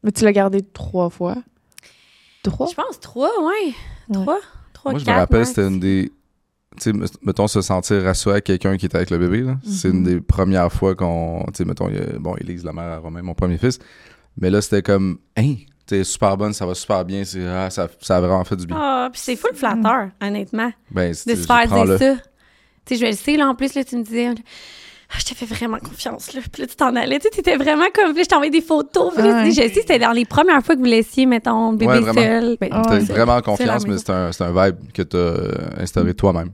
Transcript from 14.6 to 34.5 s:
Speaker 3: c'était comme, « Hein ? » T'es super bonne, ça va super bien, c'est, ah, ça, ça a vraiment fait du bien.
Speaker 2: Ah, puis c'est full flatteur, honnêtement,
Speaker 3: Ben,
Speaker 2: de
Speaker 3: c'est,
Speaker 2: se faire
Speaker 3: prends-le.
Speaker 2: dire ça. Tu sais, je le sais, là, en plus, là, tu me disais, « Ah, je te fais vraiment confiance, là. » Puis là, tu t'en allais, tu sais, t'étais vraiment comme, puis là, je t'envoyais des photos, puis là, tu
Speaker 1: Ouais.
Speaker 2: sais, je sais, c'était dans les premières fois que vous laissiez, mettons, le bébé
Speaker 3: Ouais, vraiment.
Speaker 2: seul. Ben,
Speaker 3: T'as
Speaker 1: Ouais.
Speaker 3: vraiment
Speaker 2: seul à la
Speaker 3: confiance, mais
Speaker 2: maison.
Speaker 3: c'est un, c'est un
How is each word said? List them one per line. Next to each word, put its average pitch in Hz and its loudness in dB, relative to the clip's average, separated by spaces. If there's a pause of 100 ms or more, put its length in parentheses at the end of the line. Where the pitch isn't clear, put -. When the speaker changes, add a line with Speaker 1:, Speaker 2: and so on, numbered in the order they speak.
Speaker 3:
c'était 101 0
comme, « 95 0 (200)
Hein ? » 131 2 (320)
T'es 98 0
super 98 0
bonne, 104 -2
ça 98 -6
va 90 -2
super 92 -2
bien, 98 -6
c'est, 95 -8
ah, 92 -4
ça, 90 -4 (140)
ça 92 0
a - 4
vraiment 92 2
fait 101 -4
du 90 -8
bien. 82 -6
Speaker 2:
Ah, 262 -2
puis - -16
c'est 247 -4
full 453 -4
flatteur, 220 0 (100)
honnêtement, 208 -4 (180)
Speaker 3:
Ben, - 0
Speaker 2:
de 85 -4
Speaker 3:
c'est, 226 -4
Speaker 2:
se 87 -6
faire 233 4
Speaker 3:
prends-le. 98 4
Speaker 2:
dire 269 4
ça. - -12 (640)
Tu 262 -4
sais, 233 0
je 226 0
le 208 -2
sais, 294 0
là, 285 2
en 269 0
plus, 262 -4
là, 269 -2
tu 254 -8
me 240 -2
disais, « 233 -2 (840)
Ah, - -8
je - -4
te 247 -10
fais 240 -10
vraiment 220 -6
confiance, - -10
là. » 262 -8 (100)
Puis 294 -8
là, 254 -8
tu - -14
t'en 254 2
allais, 262 0
tu 285 -4
sais, 440 4
t'étais 349 0
vraiment 302 2
comme, 403 6
puis 302 -2
là, 359 4
je - -2
t'envoyais 302 4
des 311 4
photos, 330 0
puis 320 2
là, 226 6
tu - 6
Speaker 1:
Ouais. - 4
Speaker 2:
sais, 233 4
je 196 -8
sais, 427 4
c'était 302 4
dans 226 2
les 233 2
premières 302 4
fois 330 4
que 262 2
vous 254 0
laissiez, 233 2
mettons, 226 2
le 220 -2
bébé 226 2
Speaker 3:
Ouais, 247 6
vraiment. 220 2
Speaker 2:
seul. 226 2
Ben, 190 -2
Speaker 3:
T'as - -2 (120)
Speaker 1:
Ouais. 151 4
Speaker 3:
vraiment - 2
Speaker 2:
seul 101 -2 (100)
à 120 6
la 123 2
Speaker 3:
confiance, 107 0
mais 101 -4
Speaker 2:
maison. 95 -2
Speaker 3:
c'est - -2
un, 90 -2
c'est 92 -4
un 90 2